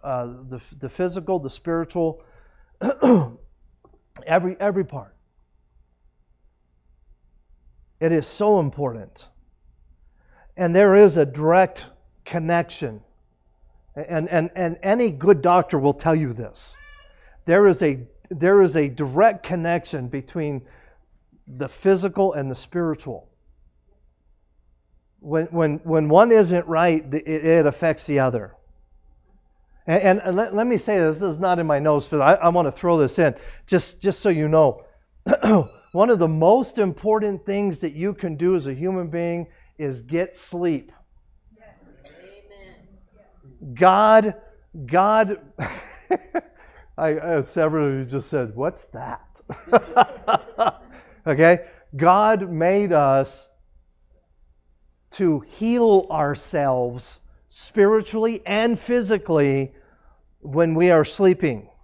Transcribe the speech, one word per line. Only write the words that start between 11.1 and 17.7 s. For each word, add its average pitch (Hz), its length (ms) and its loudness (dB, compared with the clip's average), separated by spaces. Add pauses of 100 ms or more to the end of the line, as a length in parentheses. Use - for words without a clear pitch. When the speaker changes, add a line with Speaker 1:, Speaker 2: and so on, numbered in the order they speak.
Speaker 1:
a 151 100 4
direct 160 600 0 (380)
connection. 165 760 -6 (960)
And, 160 320 -6
and, 170 260 -2
and 175 300 -6
any 220 260 0
good 151 320 2
doctor 175 360 2
will 139 160 0
tell 160 200 -2
you 151 180 -2
this. - 440 -16 (680)
There 196 220 4
is 185 160 4